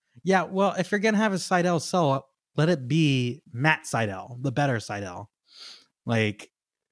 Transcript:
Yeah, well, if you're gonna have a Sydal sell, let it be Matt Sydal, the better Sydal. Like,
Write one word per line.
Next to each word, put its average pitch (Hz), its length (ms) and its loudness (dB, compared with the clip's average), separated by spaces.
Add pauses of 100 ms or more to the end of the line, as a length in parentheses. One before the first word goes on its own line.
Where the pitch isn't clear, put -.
(240)
Yeah, 185 200 2
well, 190 340 0
if 180 140 -4
you're 214 80 0
gonna 214 180 2
have 214 160 2
a 190 40 -2
Sydal 175 440 0
sell, 139 460 0 (280)
let 156 140 2
it 139 180 0
be 135 540 2 (100)
Matt 151 320 0
Sydal, 110 600 -4
the 139 80 -2
better 135 260 0
Sydal. 101 480 -8 (800)
Like, 110 460 0 (400)